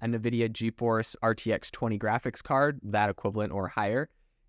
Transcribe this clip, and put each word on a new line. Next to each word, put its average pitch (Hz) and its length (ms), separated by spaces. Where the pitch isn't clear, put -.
a 113 80
nvidia 117 400
GeForce 113 760
R 113 100
T 110 200
X - 180
twenty 113 260
graphics 113 460
card, 143 400
that 104 260
equivalent 104 440
or 98 160
higher, 110 400